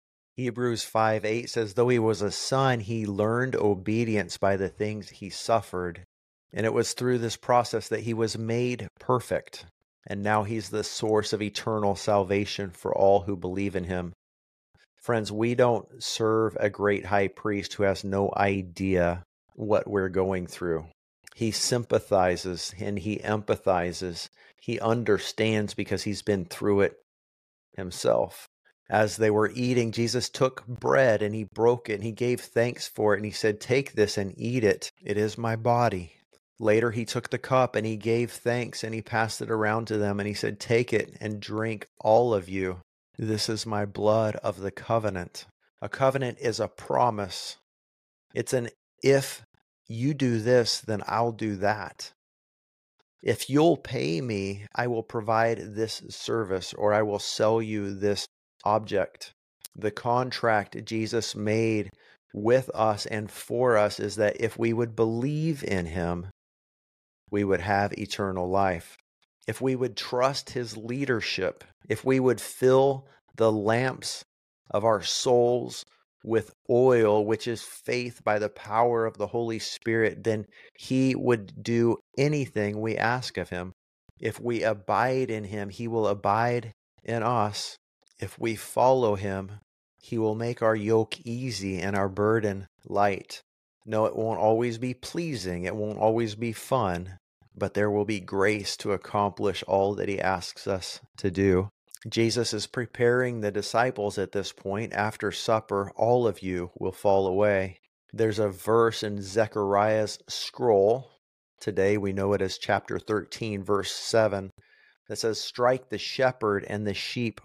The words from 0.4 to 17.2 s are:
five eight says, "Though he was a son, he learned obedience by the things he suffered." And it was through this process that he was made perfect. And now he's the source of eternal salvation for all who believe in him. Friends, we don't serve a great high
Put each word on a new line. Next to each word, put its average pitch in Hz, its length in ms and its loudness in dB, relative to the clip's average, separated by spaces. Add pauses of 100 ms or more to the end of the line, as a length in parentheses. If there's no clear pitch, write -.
five 110 420 2
eight 117 240 -2
says, 110 240 -2
"Though 120 160 4
he 123 100 4
was 110 220 2
a 104 100 0
son, 131 480 2
he 110 260 -4
learned 110 500 0
obedience 104 800 0
by 98 180 2
the 92 140 -2
things 107 400 -6
he 98 200 -14
suffered." 90 760 -4 (480)
And 101 120 -2
it 110 80 2
was 113 200 0
through 123 240 0
this 113 200 -4
process 120 520 0
that 107 120 -2
he 113 120 -4
was 110 240 -2
made 113 500 -4 (120)
perfect. - 640 -2 (420)
And 101 140 -8
now 107 220 2
he's 107 260 -6
the 104 140 -2
source 107 500 0
of 104 80 0
eternal 104 540 -2
salvation 101 720 0
for - 260 -4
all 98 260 6
who 98 140 -4
believe 92 400 -4
in 90 100 -4
him. 90 280 -4 (840)
Friends, 110 360 -2
we 117 240 0
don't 120 460 2
serve 110 580 0
a 110 100 2
great 98 380 0
high 101 200 2